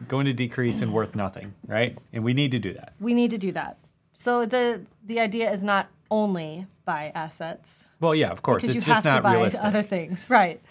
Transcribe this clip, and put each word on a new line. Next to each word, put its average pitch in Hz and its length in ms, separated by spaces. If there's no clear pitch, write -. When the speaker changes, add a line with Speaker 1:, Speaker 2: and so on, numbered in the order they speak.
Speaker 1:
going 135 180
to 139 80
decrease 120 480
and 110 120
worth 107 220
nothing, 101 380
right? 110 300
And 113 100
we 120 100
need 139 180
to 123 80
do 95 160
that. - 240
Speaker 2:
We 233 140
need 240 180
to 226 60
do 185 160
that. - 240
So 240 320
the, 240 360
the 233 140
idea 226 320
is 196 120
not 196 240
only 185 560
buy 151 280
assets. 165 720
Speaker 1:
Well, 160 160
yeah, 151 140
of 95 120
course. 107 220
Speaker 2:
Because 123 140
Speaker 1:
It's - 100
Speaker 2:
you 240 60
Speaker 1:
just 220 100
Speaker 2:
have 151 100
Speaker 1:
not 131 40
Speaker 2:
to 123 60
buy 196 100
Speaker 1:
realistic. 185 320
Speaker 2:
other 208 180
things, 175 460
right. 196 420